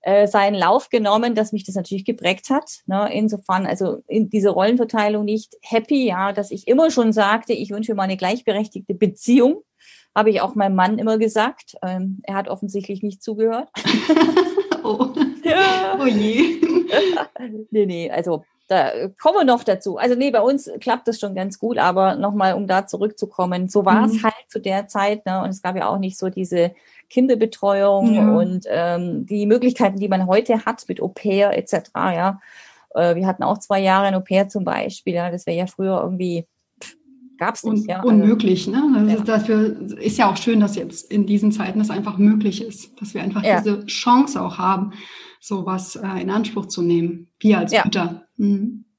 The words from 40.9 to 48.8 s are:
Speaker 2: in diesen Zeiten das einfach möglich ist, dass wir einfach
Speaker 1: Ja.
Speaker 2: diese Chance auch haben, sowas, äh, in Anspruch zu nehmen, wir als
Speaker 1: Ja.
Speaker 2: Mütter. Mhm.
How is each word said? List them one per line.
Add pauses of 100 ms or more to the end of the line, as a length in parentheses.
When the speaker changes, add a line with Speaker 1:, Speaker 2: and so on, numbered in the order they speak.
Speaker 2:
in
diesen
Zeiten
das
einfach
möglich
ist,
dass
wir
einfach
Speaker 1:
Ja.
Speaker 2:
diese
Chance
auch
haben, (480)
sowas,
äh,
in
Anspruch
zu
nehmen, (100)
wir
als
Speaker 1:
Ja.
Speaker 2:
Mütter. (140)
Mhm. (140)